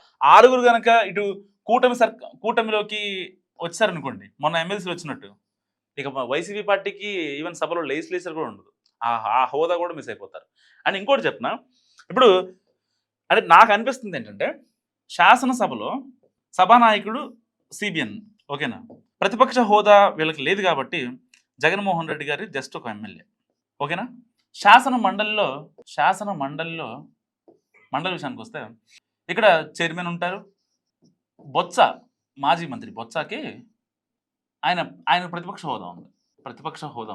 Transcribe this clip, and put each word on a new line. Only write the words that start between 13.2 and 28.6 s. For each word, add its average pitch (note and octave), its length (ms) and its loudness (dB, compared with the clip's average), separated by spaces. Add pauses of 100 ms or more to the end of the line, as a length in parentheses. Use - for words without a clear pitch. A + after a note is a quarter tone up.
అంటే G3 120 2 (120)
నాకు G#3+ 220 10
అనిపిస్తుంది A3 440 -6
ఏంటంటే, G#2+ 280 -8 (680)
శాసనసభలో G3+ 760 2 (680)
సభానాయకుడు A3 640 4 (560)
సీబీఎన్, D#3 380 -6 (380)
ఓకేనా, C3+ 260 -8 (420)
ప్రతిపక్ష A3 360 0 (120)
హోదా G#3 280 6 (200)
వీళ్ళకి D#3 300 -4
లేదు G3 200 -2
కాబట్టి D3 320 -2 (640)
జగన్మోహన్ F3 480 -2
రెడ్డి D3+ 200 -8
గారు E3 140 -8 (100)
just C3 240 -10
ఒక B2 160 -14
ఎమ్మెల్యే, G2+ 280 -18 (600)
ఓకేనా. F3 220 -6 (560)
శాసన B3+ 340 8 (100)
మండలిలో, G#3 420 -2 (480)
శాసన F#3+ 360 0 (120)
మండలిలో, D#3 460 -8 (1040)
మండలి E3+ 240 -6
విషయానికి A#2+ 280 -12
వస్తే C#3+ 160 -14 (680)